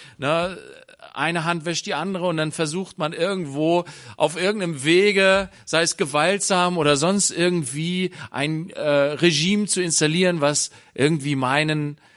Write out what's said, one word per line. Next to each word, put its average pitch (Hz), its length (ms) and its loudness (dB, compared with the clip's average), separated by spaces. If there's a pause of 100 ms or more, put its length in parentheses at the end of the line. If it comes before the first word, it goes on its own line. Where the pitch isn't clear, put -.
(180)
ne, 165 400 -2 (560)
eine 160 320 -2
Hand 170 180 -2
wäscht 165 220 -6
die 202 80 -6
andere 180 340 -4
und 165 100 -2
dann 156 140 -2
versucht 165 460 -4
man 156 160 -4
irgendwo 170 720 0 (320)
auf 151 180 2
irgendeinem 175 480 -2
Wege, 190 680 4 (160)
sei 156 160 0
es 165 140 0
gewaltsam 180 840 0
oder 147 200 4
sonst 190 340 0
irgendwie, 175 800 -2 (200)
ein, 156 400 -4
äh, - 100 -10
Regime 151 840 2
zu - 140 0
installieren, 170 600 2
was 147 280 2 (240)
irgendwie 143 420 0
meinen 147 640 0 (180)